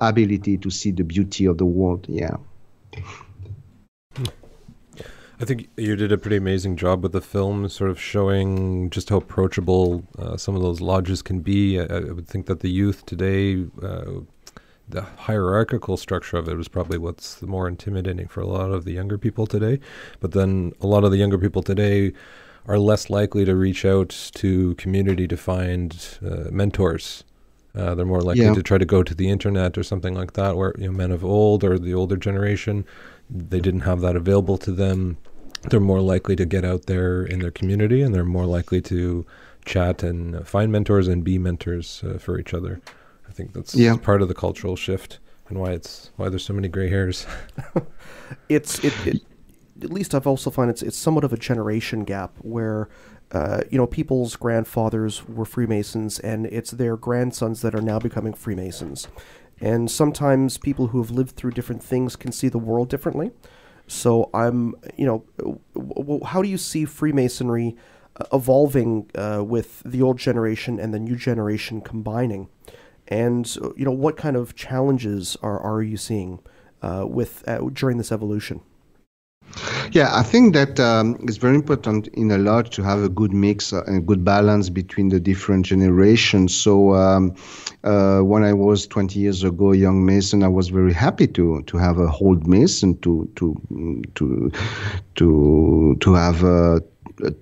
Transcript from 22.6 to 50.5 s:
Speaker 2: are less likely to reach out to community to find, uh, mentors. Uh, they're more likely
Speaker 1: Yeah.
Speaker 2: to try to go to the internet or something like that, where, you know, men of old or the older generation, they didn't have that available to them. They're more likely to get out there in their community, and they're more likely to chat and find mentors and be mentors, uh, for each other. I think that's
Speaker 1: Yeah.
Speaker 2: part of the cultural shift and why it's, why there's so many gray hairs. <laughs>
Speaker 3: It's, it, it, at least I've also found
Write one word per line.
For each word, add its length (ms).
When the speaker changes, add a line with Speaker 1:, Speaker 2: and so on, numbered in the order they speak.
Speaker 2:
are 100
less 320
likely 360
to 100
reach 280
out 260
to 400
community 520
to 100
find, 840
uh, 280
mentors. 720
Uh, 220
they're 100
more 160
likely 220
Speaker 1:
Yeah. 100
Speaker 2:
to 80
try 160
to 80
go 160
to 140
the 140
internet 480
or 40
something 320
like 200
that, 220
where, 220
you 80
know, 60
men 200
of 140
old 380
or 160
the 160
older 220
generation, 680
they 340
didn't 200
have 200
that 140
available 440
to 120
them. 460
They're 100
more 220
likely 340
to 100
get 200
out 220
there 360
in 160
their 120
community, 500
and 120
they're 120
more 220
likely 340
to 440
chat 400
and 420
find 260
mentors 360
and 160
be 140
mentors, 680
uh, 140
for 220
each 140
other. 280
I 20
think 220
that's 220
Speaker 1:
Yeah. 200
Speaker 2:
part 260
of 60
the 60
cultural 420
shift 440
and 120
why 120
it's, 460
why 120
there's 140
so 100
many 140
gray 220
hairs. 360
<laughs> 100
Speaker 3:
It's, 340
it, 100
it, 160
at 100
least 220
I've 120
also 220
found 220